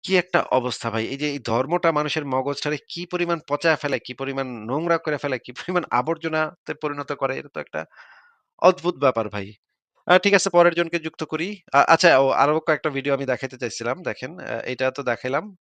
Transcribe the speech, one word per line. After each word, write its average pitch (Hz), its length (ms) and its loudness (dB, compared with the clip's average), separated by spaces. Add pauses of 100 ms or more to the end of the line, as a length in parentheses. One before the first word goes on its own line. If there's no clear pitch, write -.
কি 185 140 2
একটা 170 240 2
অবস্থা 120 480 0
ভাই। 110 160 -2
এই 123 120 -6
যে 147 140 -4
এই 143 80 -6
ধর্মটা 143 520 0
মানুষের 151 340 -2
মগজটারে 139 520 -4 (120)
কি 175 160 -10
পরিমাণ 170 420 -2
পচায় 151 280 2
ফেলে, 139 240 -4
কি 123 140 -12
পরিমাণ 135 340 -6
নোংরা 127 500 -2
করে 156 200 -4
ফেলে, 135 220 -4
কি - 120 -18
পরিমাণ 180 400 -4
আবর্জনাতে 156 840 -2
পরিণত 143 380 -8
করে, 135 260 -2
এটা 139 160 -12
তো 80 60 -8
একটা - 260 -8 (720)
অদ্ভুত 151 360 4
ব্যাপার 123 340 0
ভাই। 101 240 -8 (520)
আহ, 180 120 6
ঠিক 196 160 4
আছে 196 160 4
পরের 175 240 6
জনকে 165 260 -2
যুক্ত 156 240 -8
করি। 160 380 -8 (120)
আ-, 139 140 6
আচ্ছা 160 320 8
ও 135 100 4
আরো 147 300 4
কয়েকটা 156 300 0
ভিডিও 135 240 -2
আমি 135 120 -2
দেখাইতে 127 320 -4
চাইছিলাম। 123 460 -6
দেখেন, 135 360 -8
আহ, 113 260 -6
এটা 131 260 -2
তো 135 120 -8
দেখাইলাম। 131 600 -4